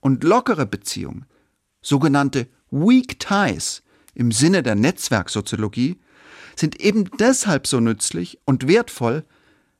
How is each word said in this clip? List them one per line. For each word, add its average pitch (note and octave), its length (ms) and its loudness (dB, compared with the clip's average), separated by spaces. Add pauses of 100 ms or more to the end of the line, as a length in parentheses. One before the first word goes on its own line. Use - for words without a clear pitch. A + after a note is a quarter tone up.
und C3+ 220 0
lockere F3 440 2
Beziehung, - 580 -10 (560)
sogenannte C#3 680 0 (220)
Weak B3 480 2
Ties F3+ 640 -4 (320)
im A#2+ 160 0
Sinne D3+ 320 2
der A#2+ 120 0
Netzwerksoziologie, A2 1200 -2 (580)
sind - 240 -4
eben G#3+ 380 2
deshalb G#3 480 2
so B2+ 140 0
nützlich G#2+ 640 -2
und C3 220 0
wertvoll, D#3 580 0 (560)